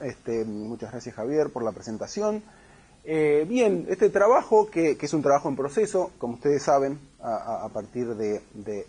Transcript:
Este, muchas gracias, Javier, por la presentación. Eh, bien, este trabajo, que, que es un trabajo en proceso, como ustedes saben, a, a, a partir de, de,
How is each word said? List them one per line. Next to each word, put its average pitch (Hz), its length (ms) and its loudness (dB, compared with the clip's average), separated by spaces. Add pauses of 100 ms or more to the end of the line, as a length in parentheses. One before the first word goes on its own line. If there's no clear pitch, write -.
Este, 117 420 -6
muchas 110 480 -8
gracias, 120 240 -12
Javier, 143 340 -2
por 127 140 -6
la 110 80 -2
presentación. 202 720 -6 (640)
Eh, 156 400 2
bien, 214 400 2
este 185 220 2
trabajo, 214 580 6
que, 165 300 2
que - 80 -8
es 143 80 -4
un 156 80 2
trabajo 139 260 4
en 139 80 -2
proceso, 180 640 0
como 120 180 -6
ustedes 143 280 0
saben, 139 340 2 (220)
a, 117 160 -4
a, 107 300 -6
a 110 40 -6
partir 117 460 -6
de, 104 260 -2 (140)
de, 104 340 -8